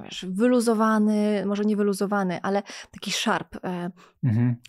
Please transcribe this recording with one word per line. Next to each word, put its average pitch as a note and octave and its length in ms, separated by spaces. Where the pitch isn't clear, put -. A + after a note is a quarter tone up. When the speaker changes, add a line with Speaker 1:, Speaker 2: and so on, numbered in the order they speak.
Speaker 1:
wiesz, - 240
wyluzowany”, G#3+ 1160
może G3+ 180
nie G#3+ 120
wyluzowany, G3+ 680
ale G3 200
taki - 220
sharp, F3 520
e, F3 260
Speaker 2:
Mhm. A#2+ 320